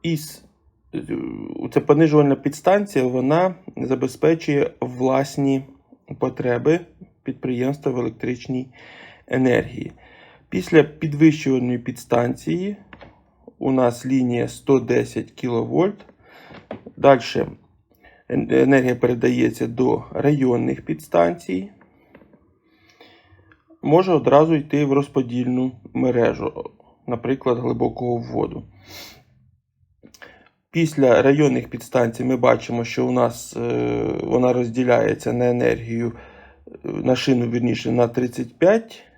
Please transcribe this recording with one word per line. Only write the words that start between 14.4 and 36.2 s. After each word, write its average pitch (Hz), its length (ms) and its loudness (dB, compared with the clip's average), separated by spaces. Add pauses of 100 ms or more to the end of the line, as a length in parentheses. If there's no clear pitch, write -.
сто 135 320 2
десять 120 500 -2
кіловольт. 127 760 -2 (920)
Дальше 131 520 2 (800)
ен-, - 220 -2
енергія 131 460 4
передається 123 680 0
до 120 440 -2
районних 131 720 0
підстанцій. 175 840 -2 (2000)
Може 175 300 4
одразу 147 420 4
йти 147 300 0
в 139 80 0
розподільну 127 800 -2 (200)
мережу, 120 760 -2 (360)
наприклад, 123 520 -2
глибокого 120 580 -4
вводу. 120 480 -6 (2000)
Після 151 520 4
районних 135 480 2
підстанцій 123 540 -2
ми 127 120 0
бачимо, 120 480 2
що 127 220 -2
у 127 40 -2
нас, 120 460 -2
е, 120 460 -2 (200)
вона 123 300 2
розділяється 120 800 0
на 123 180 2
енергію, 117 600 -2 (560)